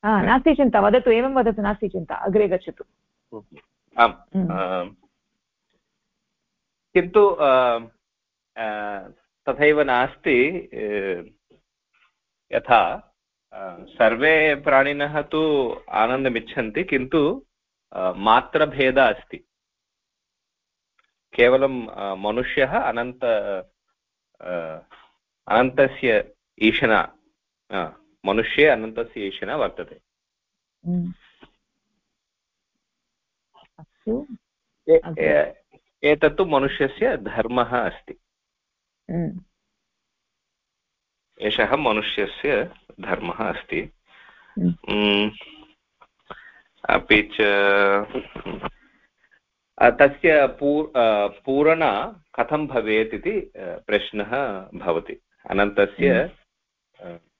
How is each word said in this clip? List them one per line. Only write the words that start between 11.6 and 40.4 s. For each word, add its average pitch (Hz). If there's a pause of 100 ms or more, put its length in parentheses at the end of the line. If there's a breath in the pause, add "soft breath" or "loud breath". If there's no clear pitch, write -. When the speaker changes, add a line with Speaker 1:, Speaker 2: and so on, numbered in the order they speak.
Speaker 2:
यथा, 117 (400)
आ, 95
सर्वे 143
प्राणिनः 143
तु 147 (140)
आनन्दमिच्छन्ति, 117
किन्तु, 160 (480)
आ, 92
मात्रभेद 131
अस्ति। - (2000)
केवलं, 127
आ, 98
मनुष्यः 123
अनन्त-, 117 (760)
आ, 82 (720 soft breath)
अनन्तस्य 127 (280)
ईशना, 110 (540)
आ, 90 (360)
मनुष्ये 110
अनन्तस्य 110
ईशिना 95
वर्तते। 90 (840)
Speaker 1:
हम्म। 175 (2750)
अस्तु। 233 (600)
Speaker 2:
ए-, 165
Speaker 1:
अग्रे। 160
Speaker 2:
ए-, 151 (240)
एतत्तु 151
मनुष्यस्य 143
धर्मः 113
अस्ति। - (960)
Speaker 1:
हम्म। 170 (2000)